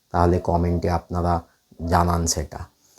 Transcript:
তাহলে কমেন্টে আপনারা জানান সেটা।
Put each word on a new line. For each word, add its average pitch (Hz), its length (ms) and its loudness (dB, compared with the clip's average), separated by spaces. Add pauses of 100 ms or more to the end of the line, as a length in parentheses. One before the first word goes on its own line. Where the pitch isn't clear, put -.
(100)
তাহলে 87 260 4 (120)
কমেন্টে 87 420 0
আপনারা 87 440 -2 (460)
জানান 85 460 2
সেটা। - 340 -4 (380)